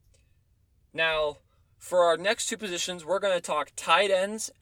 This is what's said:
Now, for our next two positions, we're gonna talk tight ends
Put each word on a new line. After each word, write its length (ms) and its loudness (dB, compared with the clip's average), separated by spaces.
Now, 460 -2
for 260 2
our 120 4
next 320 -2
two 80 -6
positions, 480 -6
we're 140 -2
gonna 220 0
talk 340 -4
tight 380 2
ends 500 -2